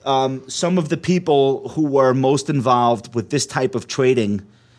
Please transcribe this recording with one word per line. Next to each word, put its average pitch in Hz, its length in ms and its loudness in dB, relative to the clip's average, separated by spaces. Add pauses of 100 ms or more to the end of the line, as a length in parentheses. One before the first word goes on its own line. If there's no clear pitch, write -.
um, 135 400 -2
some 180 300 -2
of 156 100 -2
the - 80 -2
people 143 760 0
who 156 120 -4
were 135 320 4
most 135 340 0
involved 120 640 0
with 110 160 -4
this - 160 -2
type 131 280 -4
of 117 120 -6
trading, 117 560 0 (360)